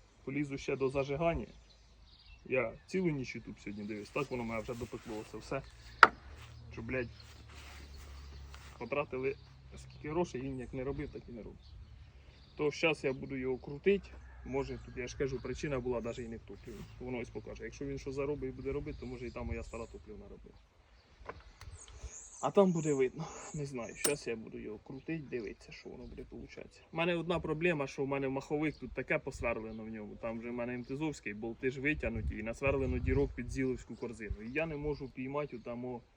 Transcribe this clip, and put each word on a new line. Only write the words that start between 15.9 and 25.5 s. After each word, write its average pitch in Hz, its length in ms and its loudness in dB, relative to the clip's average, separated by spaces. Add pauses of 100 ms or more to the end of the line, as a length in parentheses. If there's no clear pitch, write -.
навіть 117 180 -2
і 117 80 -4
не 113 100 -6
в - 20 -8
топливі. 101 380 -12 (220)
Воно 127 180 -2
ось 127 120 -4
покаже. 110 340 -6
Якщо 139 220 -6
він 139 140 -2
що 139 120 -4
заробить 135 380 0
і 127 60 -6
буде 131 160 -2
робити, 147 280 -2
то 120 60 -6
може 120 220 -4
і 113 40 -6
та 120 120 -4
моя 117 200 0
стара 117 220 -6
топлівна 101 380 -12
робила. - 320 -14 (1900)
А 147 100 4
там 190 200 12
буде 156 220 6
видно. 135 340 4 (280)
Не 147 100 0
знаю. 127 300 -4 (100)
Зараз 143 220 6
я 117 80 2
буду 113 240 -8
його 107 180 -6
крутити, 143 520 -6
дивитися, 123 420 -4